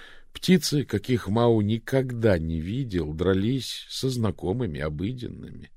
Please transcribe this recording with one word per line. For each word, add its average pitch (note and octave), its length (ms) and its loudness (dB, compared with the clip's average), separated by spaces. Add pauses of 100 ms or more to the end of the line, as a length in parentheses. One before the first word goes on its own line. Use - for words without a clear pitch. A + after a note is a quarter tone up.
(320)
Птицы, D3 520 2
каких A2 440 0
Мау A#2 320 4
никогда A2+ 800 2
не D#2+ 200 -2
видел, F#2 540 -2
дрались F#2+ 800 0
со - 180 -4
знакомыми, G#2 720 -2
обыденными. F#2+ 960 -6